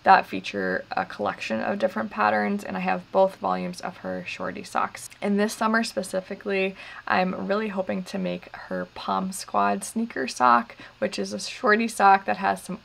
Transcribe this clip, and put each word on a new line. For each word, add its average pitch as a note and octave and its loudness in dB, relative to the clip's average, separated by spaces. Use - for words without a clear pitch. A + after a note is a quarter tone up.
that F#3+ 8
feature - -2
a F#2+ 0
collection - -4
of G#3 -2
different G#3 -2
patterns, G#3 2
and F#3+ -6
I F#3 -4
have F#3 -2
both F#3+ 4
volumes - -2
of - -8
her F#2 -8
shorty F#3+ -8
socks. - -4
And G3+ 0
this G#3+ 2
summer A3+ 2
specifically, G3 -4
I'm F#3 2
really G#3+ 0
hoping F#3+ -4
to - -8
make F3+ -4
her - -6
Pom F#3+ -2
Squad G3+ 0
sneaker A#3 -4
sock, - 4
which - -2
is G3 -4
a G#3 -6
shorty A3 2
sock G3 6
that G#3 -2
has F#3+ 0
some - -8